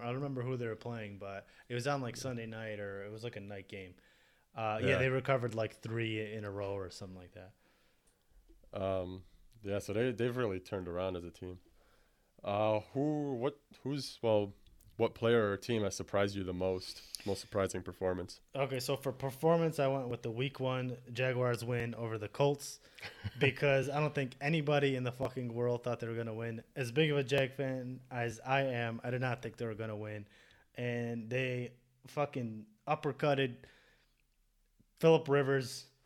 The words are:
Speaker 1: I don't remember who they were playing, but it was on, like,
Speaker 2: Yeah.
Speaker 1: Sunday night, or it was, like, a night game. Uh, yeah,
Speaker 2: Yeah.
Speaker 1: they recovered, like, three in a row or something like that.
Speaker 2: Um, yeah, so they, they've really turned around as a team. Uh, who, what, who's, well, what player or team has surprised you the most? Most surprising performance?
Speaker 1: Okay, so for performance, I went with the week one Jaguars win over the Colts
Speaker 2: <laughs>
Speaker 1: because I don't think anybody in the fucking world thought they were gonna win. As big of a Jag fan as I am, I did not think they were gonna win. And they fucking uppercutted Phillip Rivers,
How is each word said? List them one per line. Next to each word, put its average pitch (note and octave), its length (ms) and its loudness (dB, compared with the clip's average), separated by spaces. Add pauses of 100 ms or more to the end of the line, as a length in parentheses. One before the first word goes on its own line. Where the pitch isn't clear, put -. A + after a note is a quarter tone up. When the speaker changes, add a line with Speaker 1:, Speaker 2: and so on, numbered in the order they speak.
Speaker 1:
I A#2 40 -8
don't A#2+ 100 -2
remember C3+ 260 -2
who B2+ 140 0
they A#2+ 120 -2
were A2 100 -2
playing, A2 420 -8
but G2 260 -10 (220)
it B2 80 -6
was B2 100 -2
on, C#3+ 160 2
like, A#2+ 140 -4
Speaker 2:
Yeah. - 60 -8
Speaker 1:
Sunday A#2+ 240 -4
night, A2 340 -6
or G2 240 -6
it G#2 80 -8
was, A2 140 -10
like, A#2+ 100 -6
a G#2 60 -8
night G2 260 -10
game. F#2+ 260 -12 (600)
Uh, A2 260 0
yeah, B2+ 100 2
Speaker 2:
Yeah. - 80 6
Speaker 1:
they C3 100 2
recovered, B2+ 440 0
like, A2 280 -4
three A2 520 -4
in G#2+ 120 -6
a G2+ 60 -6
row G2 260 -4
or F#2 140 -6
something F#2 260 -12
like F2+ 160 -18
that. F#2+ 180 -16 (1200)
Speaker 2:
Um, F#2 500 -2 (400)
yeah, G2+ 160 -2
so - 120 -6
they, A#2+ 220 2
they've A#2+ 240 0
really G2+ 240 0
turned F#2 260 -4
around F2+ 300 -2
as F2 80 -6
a E2+ 60 -10
team. F2+ 280 -12 (800)
Uh, G#2+ 380 2 (140)
who, D3 420 0
what, C3+ 220 -2 (260)
who's, C3+ 380 -4
well, G#2 320 4 (440)
what A2+ 180 2
player A2+ 360 6
or G2 60 2
team A2+ 260 0
has F#2+ 120 0
surprised G2 400 2
you G2 80 -2
the F2+ 100 -2
most? F#2 480 -2 (240)
Most G2 160 -2
surprising F#2+ 400 0
performance? F#2 580 -2 (160)
Speaker 1:
Okay, C3 240 -2
so C3+ 160 -2
for C3 160 -2
performance, D#3+ 680 2
I C3+ 80 4
went C3+ 220 0
with A#2 120 -4
the A#2 80 -4
week B2+ 300 -2
one B2+ 380 0 (140)
Jaguars B2 520 2
win A#2 320 0
over A2+ 240 -4
the G#2 80 -4
Colts C#3+ 520 0 (300)
Speaker 2:
<laughs> - 300 -10
Speaker 1:
because C3+ 500 6
I C#3+ 100 0
don't D3+ 140 2
think C3+ 280 -2
anybody C#3+ 540 4
in B2+ 80 0
the B2 80 0
fucking A#2+ 440 -4
world A#2+ 280 2
thought A#2+ 180 -2
they A#2 60 -4
were A2+ 60 -4
gonna A2+ 220 -4
win. A2+ 260 -6 (140)
As B2 160 -2
big D3+ 180 6
of D3 80 4
a C#3+ 60 4
Jag C3 320 2
fan C3 440 -4 (120)
as A#2 340 -2
I C3+ 160 4
am, A#2 420 0
I B2 60 -2
did B2 120 0
not B2 200 0
think A2+ 160 -8
they A#2+ 80 -2
were A2+ 100 -2
gonna A2 200 -4
win. G#2 320 -8 (480)
And A#2+ 560 -2
they B2 400 -2 (360)
fucking A#2+ 580 -4 (220)
uppercutted C#3 680 2 (1400)
Phillip D#3+ 280 6
Rivers, C3+ 580 2 (200)